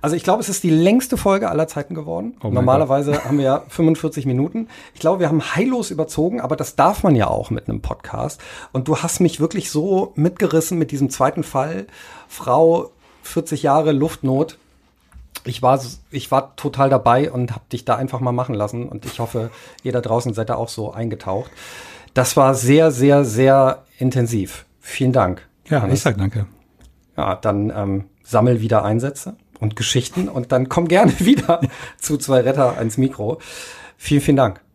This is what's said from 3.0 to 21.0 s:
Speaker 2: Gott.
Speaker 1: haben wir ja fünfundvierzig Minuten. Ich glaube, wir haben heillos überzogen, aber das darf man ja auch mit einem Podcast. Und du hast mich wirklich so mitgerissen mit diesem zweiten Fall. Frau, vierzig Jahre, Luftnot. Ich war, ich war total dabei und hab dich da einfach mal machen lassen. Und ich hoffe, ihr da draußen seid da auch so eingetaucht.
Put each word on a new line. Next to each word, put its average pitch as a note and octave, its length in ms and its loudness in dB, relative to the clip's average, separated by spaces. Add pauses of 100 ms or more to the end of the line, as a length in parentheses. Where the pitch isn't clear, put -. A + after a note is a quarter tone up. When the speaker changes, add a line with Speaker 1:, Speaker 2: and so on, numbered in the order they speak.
Speaker 2:
Gott. C#3+ 120 -2
Speaker 1:
haben C3+ 140 0
wir C#3 80 0
ja C3+ 220 0
fünfundvierzig D#3+ 580 0
Minuten. D3 420 -2 (240)
Ich - 80 -20
glaube, F3+ 200 0
wir E3 80 0
haben D#3 120 2 (160)
heillos A#3+ 340 -2
überzogen, E3 520 -4
aber - 140 -4
das - 200 -8
darf F3 260 2
man D#3+ 140 4
ja G#2+ 120 2
auch - 200 -4
mit - 220 -6
einem A2+ 100 -6
Podcast. - 640 -8 (300)
Und C3 160 -4
du D#3 100 2
hast - 220 -4
mich E3+ 200 2
wirklich D#3+ 300 -2
so F#3+ 440 0
mitgerissen E3+ 640 0
mit D#3+ 120 -2
diesem C#3 180 0
zweiten C#3+ 340 0
Fall. D#3+ 440 -4 (420)
Frau, E3 640 2 (320)
vierzig - 400 -6
Jahre, D3+ 300 4
Luftnot. C#3+ 680 -2 (840)
Ich A#2+ 180 -8
war, C3 180 4 (300)
ich C3+ 200 -8
war - 260 -2
total C3+ 340 0
dabei C3 420 2
und B2 220 -4
hab - 160 -16
dich - 160 -8
da A#2 100 2
einfach B2+ 240 -6
mal B2+ 120 -2
machen B2 220 -4
lassen. G#2 360 -4
Und - 160 -14
ich - 140 -10
hoffe, A2+ 300 -4 (320)
ihr B2+ 100 -6
da B2 100 0
draußen A2+ 320 -2
seid A2+ 160 -4
da B2 60 -2
auch A#2 120 -6
so - 240 -8
eingetaucht. G#2+ 580 -6 (640)